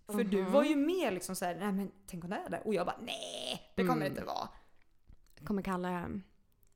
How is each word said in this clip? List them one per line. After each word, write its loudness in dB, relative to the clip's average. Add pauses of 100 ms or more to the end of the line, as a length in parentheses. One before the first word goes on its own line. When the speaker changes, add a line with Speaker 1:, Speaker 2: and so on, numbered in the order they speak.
Speaker 1:
För 2
du 4
Speaker 2:
Mhm. 2
Speaker 1:
var 8
ju 4
mer 2
liksom -4
så -2
här, 0
"Nej, 0
men -2 (160)
tänk -10
om -6
det -2
är -8
det." -2
Och 0
jag 2
bara, -4
"Nej, -8
det 4
kommer 4
Speaker 2:
Mm. -2
Speaker 1:
inte -6
vara." -4 (960)
Speaker 2:
Kommer 0
Kalle -2
hem. -4 (540)